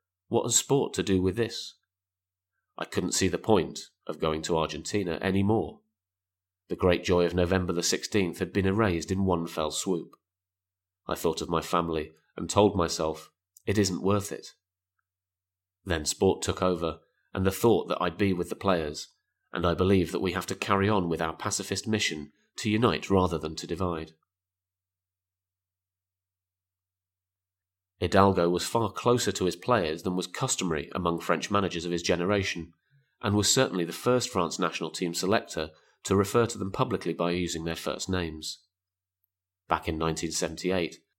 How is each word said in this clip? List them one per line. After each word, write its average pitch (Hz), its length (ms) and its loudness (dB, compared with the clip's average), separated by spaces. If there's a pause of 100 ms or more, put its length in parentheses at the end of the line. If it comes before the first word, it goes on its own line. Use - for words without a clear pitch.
(260)
"What - 160 2
has - 140 0
sport - 380 0
to 90 80 0
do 95 180 2
with 92 160 0
this?" - 380 -6 (1000)
I 80 60 -8
couldn't - 300 -2
see 95 160 2
the 85 80 0
point - 520 0 (160)
of 80 140 -8
going 78 240 0
to 82 140 0
Argentina 80 640 -2
any 95 200 0
more. 98 380 0 (880)
The 90 60 -4
great 87 280 4
joy 87 220 4
of 82 80 0
November 90 400 2
the 85 100 -2
sixteenth 92 560 0
had 90 140 -4
been 98 120 2
erased 95 460 2
in 95 140 2
one 85 220 2
fell 78 240 -2
swoop. - 440 -4 (920)
I - 80 -2
thought 82 260 -2
of 78 80 -6
my 82 120 0
family 82 520 -2 (220)
and 87 140 -8
told 101 260 4
myself, 80 560 -2 (340)
"It 101 140 0
isn't 92 240 0
worth 98 280 0
it." - 220 -12 (1300)
Then 80 200 -2
sport - 360 2
took - 200 -4
over, 85 400 0 (320)
and 95 120 0
the 95 60 4
thought 107 380 2
that - 120 -2
I'd 87 160 -2
be 98 140 2
with 87 180 -2
the 87 60 -8
players, 82 540 -2 (420)
and 85 160 -2
I 85 60 2
believe 92 400 4
that - 80 -4
we 92 100 0
have 90 160 -4
to 95 80 -6
carry 98 320 0
on 98 220 0
with 80 120 -2
our 80 140 -2
pacifist - 500 -6
mission 92 460 -2 (240)
to - 140 -4
unite 107 400 2
rather 92 280 4
than 78 200 -6
to 78 100 -10
divide. 82 460 -4 (3750)
Hidalgo 92 500 4
was 90 160 0
far 113 260 -2
closer 120 420 2
to 92 120 -2
his 87 120 0
players 87 460 0
than 90 120 -2
was 90 120 -2
customary 85 680 -2
among 85 240 0
French - 320 -2
managers 87 340 0
of 87 60 -4
his 85 100 0
generation, 87 720 0 (480)
and 104 140 2
was 104 160 4
certainly 95 320 2
the 82 80 -4
first 123 380 0
France 85 280 -2
national 85 320 -2
team 85 240 -4
selector 92 580 -2 (320)
to 95 120 0
refer 104 300 4
to 110 120 -4
them 98 140 -6
publicly 95 420 -2
by 85 180 0
using 82 320 -2
their 82 120 -6
first - 340 -6
names. 82 500 -4 (1080)
Back - 180 0
in 80 100 -2
nineteen 80 340 -2
seventy-eight, 85 640 -4 (220)